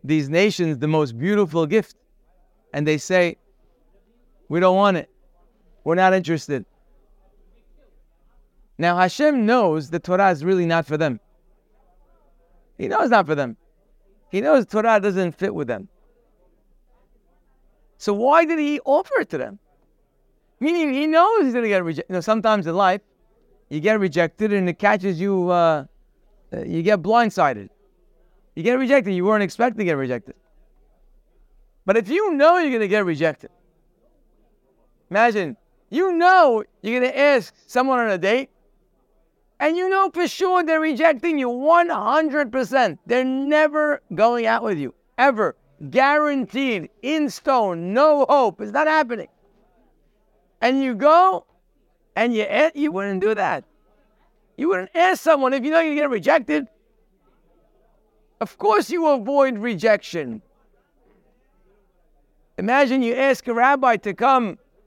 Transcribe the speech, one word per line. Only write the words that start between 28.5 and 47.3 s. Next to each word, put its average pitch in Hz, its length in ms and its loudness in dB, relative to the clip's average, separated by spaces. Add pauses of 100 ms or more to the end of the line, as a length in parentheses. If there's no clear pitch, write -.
You 127 80 -8
get 247 160 0
rejected. 247 340 0
You 180 100 -2
weren't 208 200 0
expecting 226 340 -2
to 214 80 -4
get 160 120 0
rejected. 127 360 -6 (1500)
But 196 100 2
if 208 140 -2
you 381 240 -2
know 311 240 4
you're 320 140 0
gonna 220 160 -2
get 202 180 0
rejected, 160 460 -4 (1600)
imagine, 202 460 0 (340)
you 359 220 0
know 330 500 4 (180)
you're 233 180 -2
gonna 247 140 0
ask 277 400 2 (140)
someone 254 320 0
on 233 100 0
a 190 80 0
date, 220 320 0 (1080)
and 320 180 0
you 370 100 -2
know 381 260 2
for 339 140 -2
sure 359 340 0
they're 320 180 0
rejecting 311 600 0
you 254 80 -2
one 302 400 2
hundred 269 640 -2
percent. 247 540 0
They're 247 180 0
never 294 800 0 (120)
going 233 320 2
out 226 180 0
with 208 140 -2
you, 135 160 -6 (240)
ever. 214 380 0 (340)
Guaranteed, 269 1000 -2 (120)
in 294 280 -2
stone, 190 640 -2